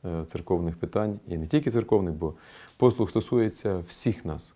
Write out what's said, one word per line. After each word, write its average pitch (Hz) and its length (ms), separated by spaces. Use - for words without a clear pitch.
е, 82 200
церковних 85 520
питань. 104 500
І 87 100
не 80 100
тільки 147 240
церковних, 107 420
бо 78 200
послуг 113 320
стосується 110 680
всіх - 480
нас. 78 300